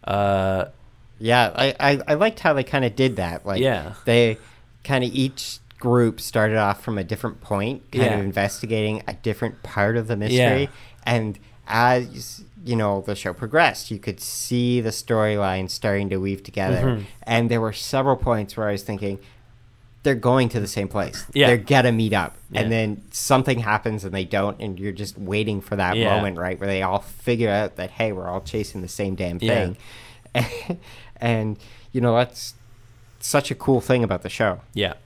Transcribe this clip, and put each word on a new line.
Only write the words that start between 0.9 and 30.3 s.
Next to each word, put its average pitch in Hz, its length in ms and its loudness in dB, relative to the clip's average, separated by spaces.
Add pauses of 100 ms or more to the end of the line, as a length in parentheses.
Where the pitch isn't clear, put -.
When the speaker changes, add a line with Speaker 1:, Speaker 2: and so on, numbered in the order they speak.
Speaker 2:
Yeah, 117 360 4
I, 131 260 0
I, 139 280 4
I 151 60 6
liked 185 260 2
how 165 120 4
they 135 120 2
kinda 131 260 2
did 127 260 2
that. 85 300 -4
Like, 101 140 0
Speaker 1:
Yeah. 101 340 0 (100)
Speaker 2:
they 117 320 4 (460)
kinda 127 300 0
each 135 460 -4 (200)
group 120 420 4
started 107 380 0
off 101 240 2
from 110 160 -4
a 95 60 -2
different 107 360 -6
point, 107 520 -4
kind 127 120 2
Speaker 1:
Yeah. 113 140 2
Speaker 2:
of 98 60 -2
investigating 107 840 -2
a - 60 -8
different - 480 -6
part 107 340 0
of 113 120 -2
the 117 80 -2
mystery. 120 480 4
Speaker 1:
Yeah. 139 40 -6 (360)
Speaker 2:
And 113 340 0 (300)
as, 120 760 0 (200)
you 117 120 -2
know, 101 300 0
the 104 80 -4
show 95 180 -6
progressed, 123 580 0
you 107 80 -6
could 98 220 -8
see 123 600 0
the 110 100 -2
storyline 104 800 0
starting 98 400 -2
to 95 80 -2
weave 98 240 -4
together. 101 400 0
Speaker 1:
Mm-hmm. 120 200 0 (200)
Speaker 2:
And 117 280 2
there 117 120 2
were 110 100 -2
several 135 440 0
points 110 400 -2
where 107 120 -2
I 104 40 0
was 98 100 -4
thinking, 98 360 -6 (840)
"They're 139 120 4
going 123 360 4
to 120 100 -2
the 101 80 -2
same 101 200 -4
place. 95 440 -6
Speaker 1:
Yeah. 135 160 4
Speaker 2:
They're 120 80 6
gonna 123 360 4
meet 113 200 2
up." 92 240 -2 (140)
Speaker 1:
Yeah. - 120 -2
Speaker 2:
And 110 100 0
then 107 380 -2
something 131 500 2
happens 107 440 -2
and 92 100 -8
they 95 100 -2
don't, 98 360 -2
and 98 180 -8
you're 98 140 -6
just 95 260 -10
waiting 101 420 -2
for - 160 -6
that 95 200 0
Speaker 1:
Yeah. 98 180 2
Speaker 2:
moment, 92 240 -2
right, 90 220 -4
where 98 80 -4
they 95 140 0
all 95 180 0
figure 117 500 -2
out 101 260 0
that, 92 160 -8
"Hey, 110 200 -2
we're 90 160 -8
all 92 140 -4
chasing 101 400 -6
the 90 60 -10
same 95 260 -4
damn 90 260 -4
Speaker 1:
Yeah. 110 300 0 (640)